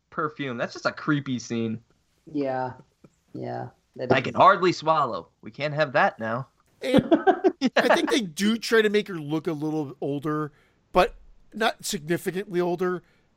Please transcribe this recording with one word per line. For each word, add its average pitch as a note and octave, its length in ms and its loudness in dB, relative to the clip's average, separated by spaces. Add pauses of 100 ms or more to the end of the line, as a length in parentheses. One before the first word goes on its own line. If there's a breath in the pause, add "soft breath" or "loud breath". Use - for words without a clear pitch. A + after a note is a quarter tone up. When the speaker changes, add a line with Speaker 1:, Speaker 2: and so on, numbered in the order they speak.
Speaker 1:
perfume. D3 480 -6
That's D3 160 -6
just - 140 -6
a B2 40 -2
creepy C#3 460 -2
scene. A2+ 420 -4 (540)
Speaker 2:
Yeah, C3 380 -2 (600)
yeah. B2 340 -8 (300)
That B2+ 140 -4
Speaker 1:
"I C3 60 4
Speaker 2:
is C3 60 0
Speaker 1:
can B2+ 100 -6
hardly F3+ 380 6
swallow. D3 560 -2 (140)
We A2+ 100 -16
can't C#3+ 240 -6
have D3 180 0
that F3 260 2
now." A2+ 280 -4 (340)
Speaker 3:
And C4+ 320 4
Speaker 2:
<laughs> F#4 600 2
Speaker 3:
I B3+ 180 4
think E4+ 160 2
they D4+ 120 2
do G3+ 360 -2
try A3+ 240 2
to G#3+ 80 4
make G#3 180 0
her F3+ 120 -8
look D3+ 260 -4
a E3 80 -2
little D3+ 480 -4
older, D3+ 500 -4 (420)
but F3+ 200 4 (400)
not G#3+ 320 -2
significantly F3 760 -4
older. F3 440 -2 (340)